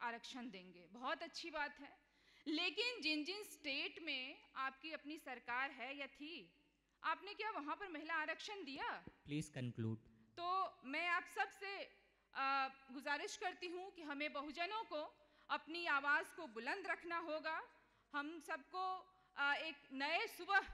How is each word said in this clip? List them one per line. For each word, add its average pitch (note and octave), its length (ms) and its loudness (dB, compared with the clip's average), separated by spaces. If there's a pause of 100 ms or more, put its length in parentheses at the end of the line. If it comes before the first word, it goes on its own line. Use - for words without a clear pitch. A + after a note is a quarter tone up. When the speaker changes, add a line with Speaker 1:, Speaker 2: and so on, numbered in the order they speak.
Speaker 1:
आरक्षण A#3+ 480 -4
देंगे। F3+ 360 -14
बहुत B3 360 -2
अच्छी E4 280 -6
बात D4 300 -2
है, - 180 -16 (480)
लेकिन F#4+ 540 2
जिन-जिन D#4 440 2
स्टेट D4+ 540 -2
में D4 580 -6
आपकी C4+ 360 -4
अपनी D4 260 -6
सरकार B3+ 520 -2
है C4 260 -6
या C#4 100 -4
थी, C#4+ 480 -12 (500)
आपने E4 300 0
क्या G#4+ 160 0
वहाँ D#4 260 -2
पर G4+ 120 -6
महिला D#4 260 -4
आरक्षण E4 500 -2
दिया? C4+ 400 -4
Speaker 2:
Please - 460 -4
conclude। A#2+ 460 0 (400)
Speaker 1:
तो F4+ 480 2
मैं D4+ 240 2
आप F4 160 4
सबसे, G4+ 580 -2 (520)
अ, C4+ 340 4 (240)
गुजारिश D4 440 0
करती F4+ 300 -2
हूँ F4 240 -4
कि F#4 120 -12
हमें D4 300 -2
बहुजनों E4+ 520 0
को D4+ 180 -2 (480)
अपनी D4+ 360 -2
आवाज़ C#4+ 480 6
को E4 120 -6
बुलंद C4 400 -2
रखना E4+ 320 0
होगा, D#4+ 500 0 (440)
हम D4 280 -2
सबको, F#4 720 -2 (220)
अ, C#4+ 180 8
एक D#4 220 0 (160)
नए D4+ 340 4
सुबह G4 340 6 (140)